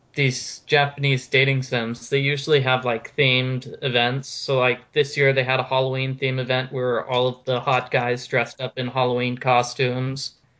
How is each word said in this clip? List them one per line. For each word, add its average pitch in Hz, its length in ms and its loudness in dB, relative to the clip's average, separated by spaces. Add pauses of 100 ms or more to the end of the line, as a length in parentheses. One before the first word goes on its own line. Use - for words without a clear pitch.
(140)
these - 460 -2
Japanese 139 640 0
dating 135 380 2
sims, 117 440 -4
they 143 120 2
usually 143 400 2
have, 127 240 2
like, 117 320 -4
themed 127 680 0
events. 127 460 0
So, - 320 -2
like, 123 320 0
this 143 240 0
year 139 160 4
they 135 100 2
had 131 180 0
a 123 40 0
Halloween 131 520 -2
theme 131 220 -2
event 131 340 -2
where 127 320 0
all 127 240 2
of 123 160 -8
the 127 160 0
hot 127 300 0
guys 123 380 -2
dressed - 320 -2
up 127 180 -8
in 127 80 -4
Halloween 123 500 0
costumes. 127 960 0 (260)